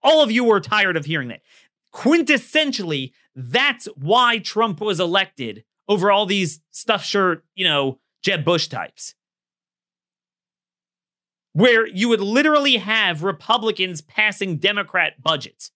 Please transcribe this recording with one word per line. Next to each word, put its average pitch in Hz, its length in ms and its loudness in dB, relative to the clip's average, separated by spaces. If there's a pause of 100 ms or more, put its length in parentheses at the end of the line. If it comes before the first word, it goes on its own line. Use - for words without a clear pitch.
All 311 220 6
of 226 80 0
you 240 120 0
were 220 160 4
tired 196 380 0
of 147 80 -6
hearing 147 220 -6
that. - 140 -14 (520)
Quintessentially, 262 1160 0 (240)
that's 240 500 -2 (100)
why 226 440 2
Trump 208 420 -4
was 208 180 -2
elected 170 640 -4 (240)
over 202 220 2
all 208 160 2
these 185 360 -2 (100)
stuff - 340 -4
shirt, 185 480 -2
you 190 100 -8
know, 143 360 0 (240)
Jeb 180 200 -2
Bush 170 260 0
types, - 440 -12 (2500)
where 226 320 6
you 208 240 -2
would 220 120 4
literally 277 560 2
have 190 440 -2
Republicans 196 800 -2
passing 202 560 -4
Democrat 185 640 -2
budgets. - 540 -4